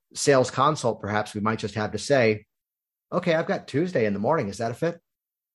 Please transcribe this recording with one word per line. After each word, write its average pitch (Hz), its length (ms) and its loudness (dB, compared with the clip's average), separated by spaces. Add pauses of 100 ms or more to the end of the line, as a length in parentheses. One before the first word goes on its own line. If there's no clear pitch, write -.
(140)
sales 131 360 4
consult, 131 500 0
perhaps 104 340 -4
we 104 60 -4
might 110 180 -2
just 101 160 -6
have 107 180 -2
to 107 60 -8
say, 113 460 2 (640)
"Okay, 175 240 0
I've 165 140 0
got 185 180 -4
Tuesday 156 380 0
in 104 80 0
the 98 80 -2
morning. 127 280 0
Is 98 100 -10
that 117 120 -4
a 123 40 -8
fit?" 170 260 -4 (540)